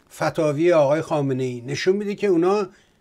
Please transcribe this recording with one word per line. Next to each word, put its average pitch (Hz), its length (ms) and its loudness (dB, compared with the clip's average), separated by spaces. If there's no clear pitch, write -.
فتاوی 156 580 0
آقای 151 280 4
خامنه‌ای." 131 600 -4
نشون 143 340 -2
می‌ده 208 200 -4
که 208 120 -4
اونا 185 420 2